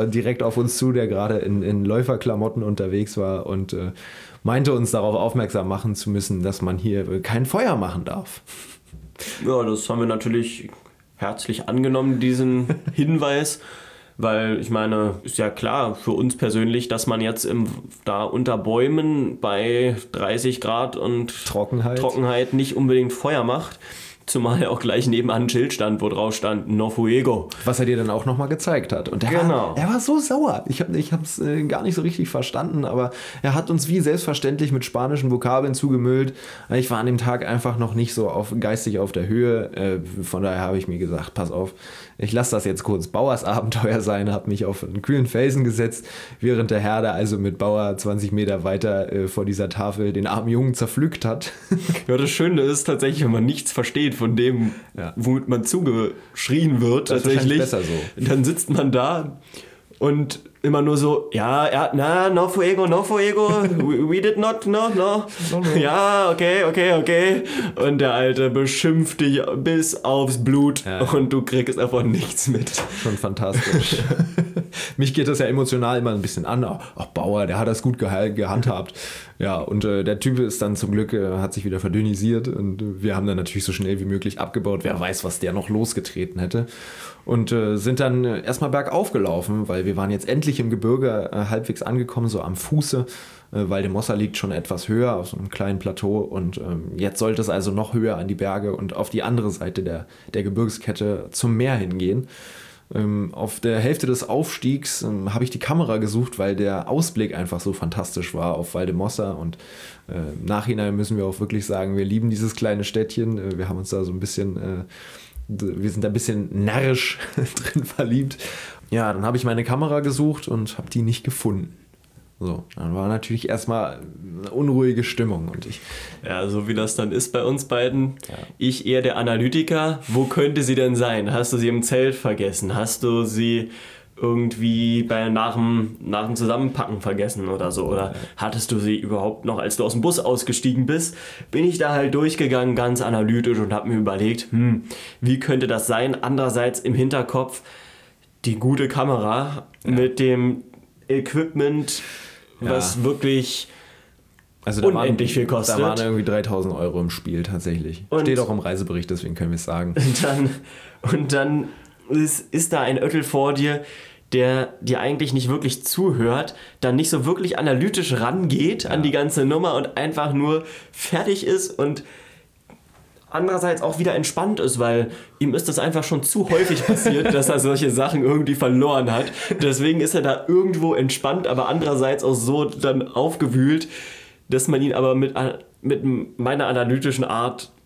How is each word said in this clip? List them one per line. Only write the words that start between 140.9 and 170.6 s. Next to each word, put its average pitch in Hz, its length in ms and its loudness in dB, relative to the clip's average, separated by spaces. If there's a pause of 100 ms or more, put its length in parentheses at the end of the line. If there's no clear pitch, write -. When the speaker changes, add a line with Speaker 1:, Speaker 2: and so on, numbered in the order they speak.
Speaker 2:
Bin 160 140 0
ich 175 140 2
da 151 160 0
halt 139 200 2
durchgegangen, 131 640 2
ganz 123 260 0
analytisch 117 580 2
und 104 120 0
hab 104 140 -2
mir 113 100 0
überlegt, 107 560 0
hm, 117 320 2 (380)
wie 127 180 2
könnte 127 280 0
das 113 200 0
sein? 120 360 0
Andererseits 123 580 0
im 123 140 0
Hinterkopf 131 640 0 (800)
die 113 140 2
gute 131 320 2
Kamera 131 800 0 (180)
Speaker 1:
Ja. 123 60 0
Speaker 2:
mit 127 280 2
dem 123 440 2 (440)
Equipment, 147 920 0 (600)
Speaker 1:
Ja. - 100 -2
Speaker 2:
was 123 320 0
wirklich 135 640 0 (960)
Speaker 1:
Also 104 180 -2
da 143 60 6
waren, 190 100 4
Speaker 2:
unendlich 120 360 2
viel 120 120 2
kostet. 113 320 0
Speaker 1:
da 104 60 2
waren 113 160 2
irgendwie 113 240 0
dreitausend 98 500 0
Euro 85 280 -2
im 87 80 0
Spiel 85 340 -4
tatsächlich. 85 640 -4
Speaker 2:
Und 156 120 2
Speaker 1:
Steht 131 180 2
auch 117 100 0
im 107 100 0
Reisebericht, 87 500 -4
deswegen 85 260 -4
können 85 160 -2
wir 85 40 -2
es 82 100 -6
sagen. 87 300 -2
Speaker 2:
<laughs> - 20 0
Und 131 260 2
dann, 139 260 2 (640)
und 139 220 0
dann 143 340 0 (420)
ist, 151 440 0
ist 165 200 0
da 151 80 2
ein 131 200 0
Öttel 160 220 2
vor 139 300 2
dir, 147 300 0 (480)
der 127 500 2
dir 117 200 0
eigentlich 139 320 0
nicht 127 160 2
wirklich 135 360 -2
zuhört, 135 680 2 (260)
dann 123 140 2
nicht 156 140 2
so 135 160 2
wirklich 180 340 0
analytisch 151 540 2
rangeht 147 720 2
an - 140 0
Speaker 1:
Ja. - 20 2
Speaker 2:
die 147 100 2
ganze 147 340 2
Nummer 160 300 2
und 135 220 -2
einfach 147 360 -2
nur 151 300 2 (280)